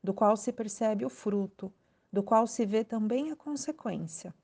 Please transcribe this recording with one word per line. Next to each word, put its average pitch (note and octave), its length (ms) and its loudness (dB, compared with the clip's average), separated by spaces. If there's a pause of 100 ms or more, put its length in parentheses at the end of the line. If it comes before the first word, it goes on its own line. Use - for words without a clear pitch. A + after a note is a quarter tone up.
do F#3+ 120 -2
qual G#3 200 6
se A3 160 -2
percebe G#3+ 540 -2
o B3+ 60 -2
fruto, G3 600 -4 (400)
do G3+ 120 2
qual A3 240 4
se A3+ 180 0
vê G#3+ 180 2
também A3+ 480 0
a D4 60 -8
consequência F#3+ 1080 -8